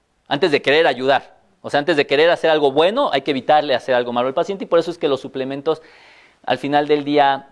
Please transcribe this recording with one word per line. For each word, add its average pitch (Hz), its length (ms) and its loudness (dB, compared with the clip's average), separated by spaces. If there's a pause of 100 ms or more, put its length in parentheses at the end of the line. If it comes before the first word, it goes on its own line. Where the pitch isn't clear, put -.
(260)
antes 143 240 0
de 143 100 2
querer 156 280 2
ayudar. 131 500 -2 (220)
O 113 100 -14
sea, 143 80 0
antes 147 180 0
de 143 80 2
querer 151 240 2
hacer 165 220 0
algo 147 220 2
bueno, 196 400 0
hay 139 100 -2
que - 80 -4
evitarle 147 460 0
hacer 127 180 -2
algo 123 180 -2
malo 123 140 -2
al 135 80 -6
paciente, 196 300 -6
y - 20 -10
por 170 140 2
eso 165 100 -4
es 160 80 -12
que - 80 -2
los 135 140 -2
suplementos, 139 600 -6 (640)
al 127 140 -2
final 147 300 -2
del 147 160 0
día, 139 480 0